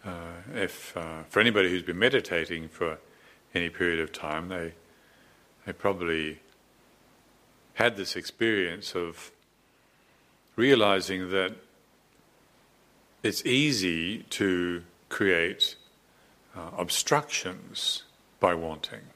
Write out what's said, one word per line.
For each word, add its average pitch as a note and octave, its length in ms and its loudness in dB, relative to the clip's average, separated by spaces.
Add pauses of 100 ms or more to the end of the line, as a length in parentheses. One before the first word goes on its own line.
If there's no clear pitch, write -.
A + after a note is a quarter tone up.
Uh, E2+ 380 -12 (120)
if, - 440 -6
uh, E2 320 -8
for G#2 100 2
anybody G#2 300 6
who's F2+ 120 0
been F2 160 -6
meditating E2+ 680 0
for D#2+ 300 -6 (560)
any F2 160 -2
period E2+ 300 0
of D#2 120 -4
time, D#2+ 380 -6
they, E2+ 240 -6 (920)
they F#2 80 -8
probably E2 680 -2 (1300)
had A2+ 220 2
this F#2+ 200 -6
experience F#2 760 -2
of E2+ 360 -6 (1300)
realizing G2 760 4
that F#2 240 0 (1700)
it's G#2+ 240 -2
easy G#2+ 800 2
to F2 580 0 (260)
create, F#2 680 2 (800)
uh, F2 220 -12
obstructions - 1300 -2 (380)
by F#2 120 6
wanting. D#2+ 480 -6 (160)